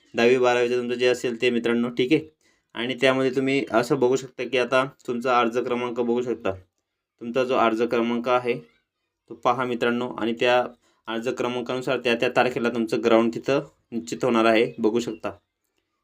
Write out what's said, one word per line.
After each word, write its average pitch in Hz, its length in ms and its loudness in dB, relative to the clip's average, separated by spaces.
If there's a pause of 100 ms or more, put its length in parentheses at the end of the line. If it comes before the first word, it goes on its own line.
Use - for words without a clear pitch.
(140)
दहावी 120 240 4
बारावीचं 123 400 2
तुमचं 123 180 -4
जे 123 120 2
असेल 123 340 -2
ते 127 80 4
मित्रांनो, 117 400 0
ठीक 127 240 0
आहे. 156 220 -2 (380)
आणि 123 280 -6
त्यामध्ये 131 340 2
तुम्ही 135 360 0
असं 120 280 0
बघू 123 160 4
शकता - 280 -6
की 120 140 -2
आता 127 320 0 (180)
तुमचा 123 320 0
अर्ज 117 180 0
क्रमांक 123 420 -4
बघू 120 220 0
शकता, 113 300 -4 (720)
तुमचा 120 220 -2
जो 123 120 0
अर्ज 113 260 2
क्रमांक 120 480 -2
आहे 123 240 0 (760)
तो 120 40 -14
पहा 123 320 0
मित्रांनो, 123 440 -2
आणि 117 300 -4
त्या 123 260 2 (420)
अर्ज 113 220 -6
क्रमांकानुसार 123 680 -4
त्या 120 180 0
त्या 123 140 0
तारखेला 120 400 2
तुमचं 117 360 -2
ग्राउंड 113 300 4
तिथं 135 260 -2 (300)
निश्चित 120 340 -6
होणार 117 200 2
आहे. 113 320 4
बघू 113 220 0
शकता 113 300 -8 (760)